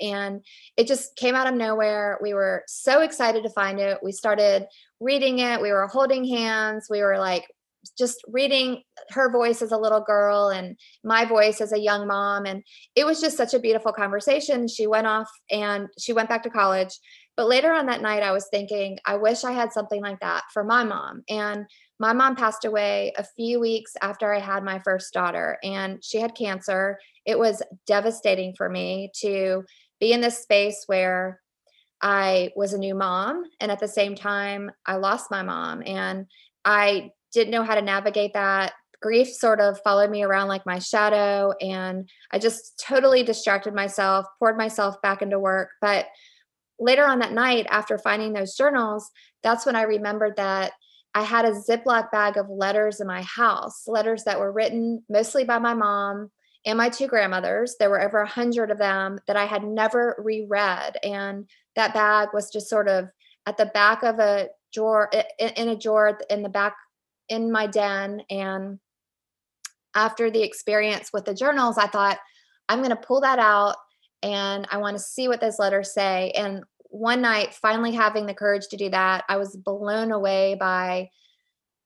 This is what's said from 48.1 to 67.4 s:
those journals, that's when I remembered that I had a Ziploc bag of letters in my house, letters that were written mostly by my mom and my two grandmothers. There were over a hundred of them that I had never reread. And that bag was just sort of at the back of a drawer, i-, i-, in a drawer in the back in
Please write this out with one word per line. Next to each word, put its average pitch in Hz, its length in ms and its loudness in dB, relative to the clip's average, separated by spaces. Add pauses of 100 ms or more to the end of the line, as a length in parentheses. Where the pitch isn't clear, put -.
those 196 220 -6
journals, 233 540 0 (320)
that's 233 240 0
when 247 100 2
I 220 80 2
remembered 214 520 -2
that 190 380 -2 (420)
I 208 60 0
had 226 240 2
a 220 60 4
Ziploc 226 600 0
bag 208 260 2
of 196 120 -4
letters 202 500 0
in 196 80 -6
my 185 140 -6
house, - 640 -2
letters 220 360 -2
that 202 160 0
were 196 120 -2
written 226 580 -2
mostly 226 340 2
by 233 160 0
my 233 160 0
mom 202 560 -2 (340)
and 220 120 0
my 240 120 4
two 269 180 -4
grandmothers. 202 720 0
There 202 120 4
were 190 100 2
over 208 200 2
a 208 60 0
hundred 233 440 0
of 202 80 -2
them 196 480 0
that 208 100 0
I 202 80 2
had 208 180 -4
never 220 540 0
reread. 208 840 -2
And 196 440 -6 (280)
that 226 180 2
bag 208 400 4
was 208 180 -2
just 208 160 -8
sort 208 200 2
of 185 220 0 (360)
at 208 120 -6
the 214 100 4
back 214 340 4
of 226 160 0
a 202 320 2 (220)
drawer, 220 420 2
i-, 214 120 2 (140)
i-, 226 160 -2
in 233 140 -2
a 226 60 -2
drawer 214 440 2 (120)
in 208 100 -2
the 196 80 -6
back 202 260 0 (540)
in 226 220 -2